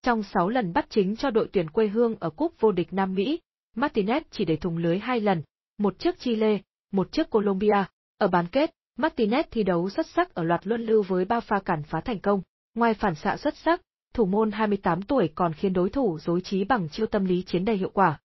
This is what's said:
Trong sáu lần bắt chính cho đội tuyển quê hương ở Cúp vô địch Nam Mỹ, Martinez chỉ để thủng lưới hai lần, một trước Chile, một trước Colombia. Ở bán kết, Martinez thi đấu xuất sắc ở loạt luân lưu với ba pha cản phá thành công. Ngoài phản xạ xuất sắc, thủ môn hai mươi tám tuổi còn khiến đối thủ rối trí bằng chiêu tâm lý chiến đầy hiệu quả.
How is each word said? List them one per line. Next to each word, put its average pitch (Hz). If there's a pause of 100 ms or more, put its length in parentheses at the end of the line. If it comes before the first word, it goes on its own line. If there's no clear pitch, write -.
Trong 226
sáu 190
lần 220
bắt 294
chính 202
cho 285
đội 208
tuyển 160
quê 220
hương 226
ở 165
Cúp 320
vô 214
địch 175
Nam 190
Mỹ, 247 (360)
Martinez 240 (100)
chỉ 214
để 160
thủng 165
lưới 170
hai 233
lần, 190 (360)
một 202
trước 349
Chile, 214 (340)
một 190
trước 320
Colombia. 202 (340)
Ở 208
bán 175
kết, 277 (280)
Martinez 262
thi 226
đấu 185
xuất 320
sắc -
ở 175
loạt 170
luân 233
lưu 220
với 185
ba 233
pha 208
cản 160
phá 160
thành 214
công. 202 (320)
Ngoài 226
phản 202
xạ 170
xuất 294
sắc, 339 (340)
thủ 220
môn 214
hai 214
mươi 202
tám 180
tuổi 214
còn 175
khiến 190
đối 180
thủ 185
rối 175
trí 190
bằng 196
chiêu 220
tâm 202
lý 180
chiến 185
đầy 220
hiệu 190
quả. 175 (140)